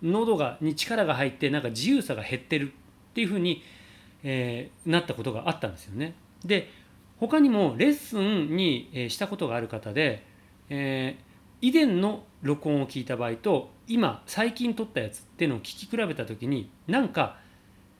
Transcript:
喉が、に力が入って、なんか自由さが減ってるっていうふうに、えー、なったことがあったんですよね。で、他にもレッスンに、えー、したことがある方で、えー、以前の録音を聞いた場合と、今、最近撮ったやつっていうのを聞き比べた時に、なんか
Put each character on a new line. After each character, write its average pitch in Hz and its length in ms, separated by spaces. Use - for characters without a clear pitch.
喉 214 340
が、 143 240
に 156 160
力 220 300
が 151 100
入 135 140
っ 131 40
て、 147 160
な 147 100
ん - 20
か 147 80
自 120 200
由 269 120
さ 135 140
が 107 80
減 127 160
っ - 20
て - 160
る 139 140
っ - 420
て 233 80
い 226 40
う - 20
ふ 190 80
う 196 40
に、 175 220
え 123 480
ー、 170 40
な 170 100
っ 170 60
た - 80
こ 117 100
と 131 80
が 113 180
あ - 20
っ - 80
た 123 80
ん 98 60
で 87 40
す - 80
よ 98 100
ね。 156 200
で、 180 260
他 233 200
に 285 100
も 190 280
レ 226 120
ッ 294 40
ス 285 240
ン 190 400
に、 160 340
え 127 140
ー、 117 40
し - 80
た 196 100
こ - 100
と 156 100
が 117 80
あ 120 60
る 113 60
方 110 260
で、 127 320
え 135 480
ー、 240 80
以 - 20
前 311 140
の 208 240
録 147 260
音 147 140
を 127 60
聞 131 140
い 117 40
た 127 100
場 117 120
合 117 80
と、 135 360
今、 220 380
最 226 280
近 240 200
撮 226 100
っ - 20
た 175 140
や 107 100
つ - 100
っ - 40
て - 220
い - 20
う 143 40
の 120 60
を - 20
聞 - 280
き - 20
比 233 60
べ 208 200
た 120 100
時 110 220
に、 135 220
な 214 120
ん 247 100
か - 280